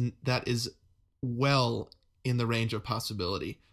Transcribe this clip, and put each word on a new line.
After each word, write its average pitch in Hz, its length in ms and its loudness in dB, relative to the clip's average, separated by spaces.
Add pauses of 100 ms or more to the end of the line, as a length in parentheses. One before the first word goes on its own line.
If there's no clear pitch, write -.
(240)
that 127 240 0
is 120 220 0 (520)
well 123 680 2 (340)
in 123 140 2
the 120 100 2
range 113 260 2
of 104 100 -2
possibility. 98 760 -4 (140)